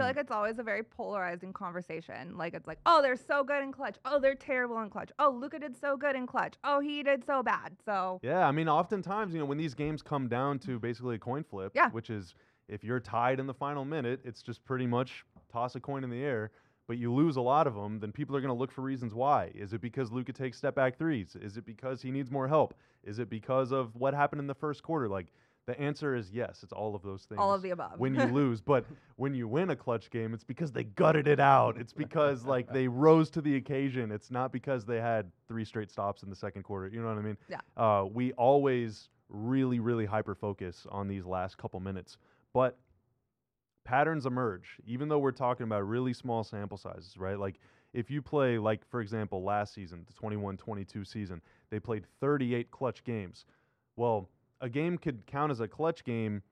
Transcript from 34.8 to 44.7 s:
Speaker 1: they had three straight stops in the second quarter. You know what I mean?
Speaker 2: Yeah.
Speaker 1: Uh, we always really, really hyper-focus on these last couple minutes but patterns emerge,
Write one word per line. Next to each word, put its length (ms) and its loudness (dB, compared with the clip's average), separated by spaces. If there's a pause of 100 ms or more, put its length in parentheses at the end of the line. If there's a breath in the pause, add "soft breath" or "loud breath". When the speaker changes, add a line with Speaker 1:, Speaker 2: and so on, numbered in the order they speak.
Speaker 1:
they 140 0
had 320 0 (160)
three 160 -4
straight 260 -6
stops 320 -4
in 80 -12
the 60 -10
second 260 -8
quarter. 240 -6
You 160 -8
know 60 -2
what 100 -2
I 40 -4
mean? 140 -4 (120 soft breath)
Speaker 2:
Yeah. 120 -10 (160)
Speaker 1:
Uh, 280 6
we 300 -2
always 760 4 (200)
really, 520 0
really 260 2
hyper-focus 840 -4
on 180 -4
these 180 -4
last 320 -4
couple 220 -8
minutes 360 -8 (400 soft breath)
but 220 2 (1040)
patterns 400 2
emerge, 600 -2